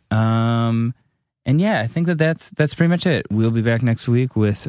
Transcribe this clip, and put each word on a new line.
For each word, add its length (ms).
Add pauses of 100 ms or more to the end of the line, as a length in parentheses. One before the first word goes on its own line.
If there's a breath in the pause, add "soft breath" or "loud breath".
(100)
Um, 840 (500)
and 160
yeah, 200
I 60
think 200
that 120
that's, 320
that's 240
pretty 140
much 180
it. 240
We'll 200
be 120
back 200
next 260
week 280
with, 320